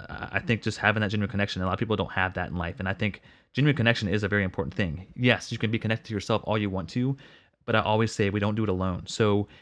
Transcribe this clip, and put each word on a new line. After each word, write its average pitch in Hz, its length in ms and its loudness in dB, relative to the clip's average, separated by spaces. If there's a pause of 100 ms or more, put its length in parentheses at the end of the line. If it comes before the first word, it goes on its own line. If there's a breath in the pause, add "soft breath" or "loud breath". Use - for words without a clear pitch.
I, 107 240 -10
I 98 60 -2
think 110 220 0
just 107 160 -4
having 107 240 2
that 104 80 2
genuine 101 200 0
connection, 101 320 -2
a 92 40 -2
lot 92 80 0
of 92 60 -2
people 110 160 0
don't 95 160 -2
have 92 240 0
that 90 140 -4
in 76 60 -6
life, 87 240 -4
and 95 80 -4
I 95 60 0
think 101 280 -4 (320 soft breath)
genuine 143 220 4
connection 117 320 2
is 101 160 2
a 101 40 0
very 101 160 2
important 95 300 -4
thing. 90 320 -4 (100)
Yes, 123 360 2
you 117 80 -2
can 110 100 0
be 113 80 0
connected 110 300 -4
to 113 60 -6
yourself 107 320 0
all 107 120 0
you 104 120 0
want 92 200 -4
to, 131 260 0 (500 loud breath)
but 113 100 2
I 110 60 4
always 110 300 2
say 101 180 2
we 104 100 0
don't 104 160 0
do 110 80 0
it 104 60 0
alone. 92 360 -2
So 104 420 2 (140 loud breath)